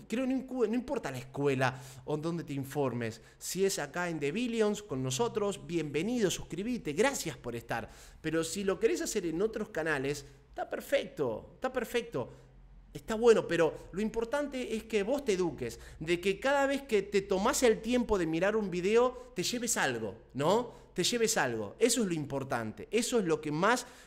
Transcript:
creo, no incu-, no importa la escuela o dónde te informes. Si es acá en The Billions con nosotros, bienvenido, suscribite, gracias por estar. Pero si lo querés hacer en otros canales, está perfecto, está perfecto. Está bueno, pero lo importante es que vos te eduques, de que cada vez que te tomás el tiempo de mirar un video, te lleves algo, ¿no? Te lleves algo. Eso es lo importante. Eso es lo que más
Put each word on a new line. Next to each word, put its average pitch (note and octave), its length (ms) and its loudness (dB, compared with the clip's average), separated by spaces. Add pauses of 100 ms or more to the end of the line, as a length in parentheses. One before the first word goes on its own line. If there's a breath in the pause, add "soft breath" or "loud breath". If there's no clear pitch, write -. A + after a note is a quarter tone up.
creo, B3+ 200 -2
no B3+ 80 0
incu-, B3 340 0
no G#3+ 60 0
importa B3 360 -2
la B2+ 60 -6
escuela C3 640 0 (240 loud breath)
o D3+ 140 -2
dónde E3 260 -4
te C#3+ 80 -10
informes. C3 720 -2 (160 loud breath)
Si - 260 -2
es F#3+ 140 0
acá E3+ 320 -4
en D#3+ 100 -4
The C#3+ 120 0
Billions A3 500 0
con C3 200 -4
nosotros, G3+ 640 -2
bienvenido, E3 640 0
suscribite, G3 600 -6
gracias F3+ 460 0
por A#2+ 180 -8
estar. A#2 320 -6 (320 loud breath)
Pero D#3+ 240 0
si G3 200 -4
lo F#3+ 140 0
querés C#4+ 220 2
hacer A3 240 -2
en E3 160 -2
otros A3 300 -2
canales, D3 560 -2 (200 loud breath)
está - 220 -8
perfecto, - 840 -2
está C4 180 -6
perfecto. A#3 600 -4 (580 loud breath)
Está - 220 -6
bueno, A3 340 8
pero E3 440 2
lo F#3 100 -2
importante A#3+ 720 -2
es A3 80 -6
que G#3 180 0
vos C4+ 220 0
te G#3+ 80 2
eduques, D#3+ 480 -2 (180 loud breath)
de E3+ 220 0
que G3 180 0
cada C#4 280 4
vez C#4 160 0
que A3 180 2
te G3 220 0
tomás G3+ 400 2
el A3 180 6
tiempo A3 380 2
de E3+ 80 2
mirar E3+ 280 2
un G#3+ 160 0
video, A3 640 2
te F#3 80 -4
lleves A#3 360 -2
algo, A#2 360 0 (200)
¿no? F#3+ 480 2 (100)
Te F3+ 100 -2
lleves A3+ 360 2
algo. A#2 400 -2
Eso B3+ 240 4
es G#3 40 2
lo F3+ 60 0
importante. C3 800 -4
Eso A#3 280 2
es G#3 60 2
lo D#3 160 2
que C3 100 -4
más G3 360 2 (200 loud breath)